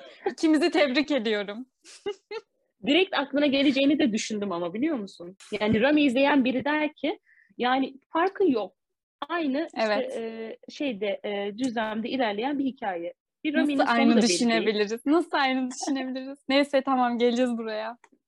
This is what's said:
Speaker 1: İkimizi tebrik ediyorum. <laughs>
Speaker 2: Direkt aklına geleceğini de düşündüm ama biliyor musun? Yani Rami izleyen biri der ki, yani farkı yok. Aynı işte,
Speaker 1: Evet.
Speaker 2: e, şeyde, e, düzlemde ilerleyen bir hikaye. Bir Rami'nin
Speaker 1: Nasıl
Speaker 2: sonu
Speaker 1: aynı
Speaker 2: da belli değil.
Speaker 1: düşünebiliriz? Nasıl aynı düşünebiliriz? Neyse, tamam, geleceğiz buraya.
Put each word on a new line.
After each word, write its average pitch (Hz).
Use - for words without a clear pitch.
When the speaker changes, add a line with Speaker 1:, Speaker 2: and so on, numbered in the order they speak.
Speaker 1:
İkimizi 311
tebrik 285
ediyorum. 214
<laughs> -
Speaker 2:
Direkt 330
aklına 285
geleceğini 277
de 269
düşündüm 208
ama 175
biliyor 285
musun? 190
Yani 214
Rami 294
izleyen 277
biri 254
der 302
ki, 359
yani 262
farkı 359
yok. 208
Aynı 311
işte, -
Speaker 1:
Evet. 254
Speaker 2:
e, 226
şeyde, 208
e, 202
düzlemde 226
ilerleyen 247
bir 277
hikaye. 180
Bir 302
Rami'nin 294
Speaker 1:
Nasıl 262
Speaker 2:
sonu -
Speaker 1:
aynı 233
Speaker 2:
da -
belli 220
değil. -
Speaker 1:
düşünebiliriz? 214
Nasıl 311
aynı 262
düşünebiliriz? 262
Neyse, 269
tamam, 254
geleceğiz 240
buraya. 220